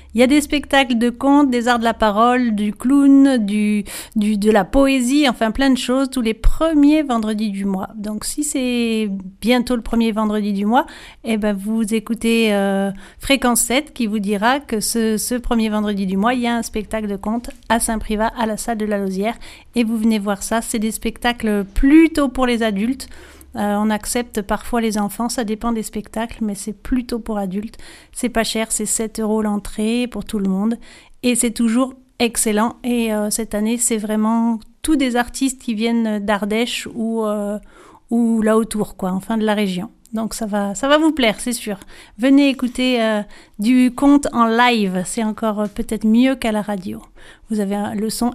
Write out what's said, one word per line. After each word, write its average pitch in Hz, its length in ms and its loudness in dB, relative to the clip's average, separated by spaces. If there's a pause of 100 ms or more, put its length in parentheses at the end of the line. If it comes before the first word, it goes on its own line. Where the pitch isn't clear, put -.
(140)
Il 220 60 2
y 240 40 6
a 262 40 6
des 285 140 4
spectacles 277 560 0
de 240 120 2
contes, 277 400 4
des 240 200 0
arts 240 100 2
de 226 60 -2
la 226 80 2
parole, 226 600 2
du 208 200 0
clown, 277 640 6
du, 208 480 0 (320)
du, 214 200 2
de 214 140 4
la 208 140 6
poésie, 269 640 4
enfin 226 220 0
plein 269 180 2
de 254 80 4
choses, 262 320 0
tous 262 100 -6
les 220 140 0
premiers 302 680 4
vendredis 220 480 -2
du 196 140 -4
mois. 196 320 -4
Donc 214 300 -8
si - 180 -6
c'est 240 680 -2 (300)
bientôt 247 380 2
le 226 40 -6
premier 226 300 0
vendredi 214 400 -2
du 202 140 -2
mois, 247 200 2 (380)
eh 226 140 -2
ben, 208 160 0
vous 214 400 -2
écoutez, 226 600 0
euh, 196 380 0 (280)
Fréquence 247 420 2
sept 294 320 -2
qui 240 120 -4
vous 214 140 -2
dira 208 400 0
que 233 220 -4
ce, 220 340 0
ce 214 200 -4
premier 233 340 0
vendredi 208 360 -2
du 190 120 -2
mois, 226 160 2
il 254 80 -2
y 233 60 -2
a 240 100 0
un 226 60 -4
spectacle 220 440 -6
de 202 80 -4
contes 220 340 -6 (200)
à 226 100 2
Saint-Privat, 220 580 -2
à 240 80 -2
la 214 120 -4
salle 226 220 -6
de 214 60 -4
la 208 120 -2
Lausière, 196 400 -4 (380)
et 240 100 2
vous 226 120 -2
venez 220 220 2
voir 202 240 -4
ça. 226 180 -2
C'est 233 160 -6
des 220 140 -2
spectacles 214 720 -2
plutôt 302 640 4
pour 254 180 -2
les 240 180 0
adultes. 220 440 -2 (500)
Euh, 208 180 -2
on 214 140 0
accepte 220 520 -4
parfois 220 380 -4
les 220 180 -2
enfants, 208 300 -4
ça 240 160 -4
dépend 220 300 -4
des 220 100 -4
spectacles, 220 560 -8
mais 208 160 -4
c'est 214 160 -10
plutôt 240 480 -4
pour 214 180 -6
adultes. 202 400 -6 (360)
C'est - 160 -4
pas 226 160 0
cher, 220 260 -4
c'est 214 140 -4
sept 214 340 -4
euros 220 220 0
l'entrée 214 680 -2
pour 208 160 -10
tout - 160 -6
le 196 100 0
monde. 208 280 0 (440)
Et 247 140 2
c'est 240 160 0
toujours 240 420 0 (260)
excellent. 233 680 0
Et, 233 280 -2
euh, 214 160 -2
cette 214 240 -6
année, 220 240 -2
c'est 233 200 0
vraiment 220 640 0 (200)
tous 311 140 2
des 254 220 0
artistes 254 440 -2
qui 233 120 -4
viennent 226 460 0
d'Ardèche 214 760 -2
ou, 226 300 -4
euh, 208 340 -4 (500)
ou 226 320 2
là 214 140 4
autour, 220 400 -2
quoi, 185 160 -4
enfin 190 260 -4
de 214 60 -2
la 214 100 2
région. 196 380 -2 (220)
Donc 220 200 -6
ça 226 120 -6
va, 202 280 -2
ça 277 140 -2
va 294 100 6
vous 311 140 4
plaire, 247 300 0
c'est 240 100 -4
sûr. 208 260 -8 (400)
Venez 277 300 6
écouter, 254 560 0
euh, 214 180 0 (380)
du 254 340 4
conte 285 380 4
en 233 140 2
live, 226 600 2
c'est 226 200 -4
encore, 214 340 -2
euh, 208 80 -2
peut-être 214 400 -4
mieux 247 280 4
qu'à 240 180 -2
la 214 80 0
radio. 208 400 -8 (480)
Vous 214 100 -2
avez 202 160 -2
un, 214 200 -4
le 214 140 -2
son 240 260 -2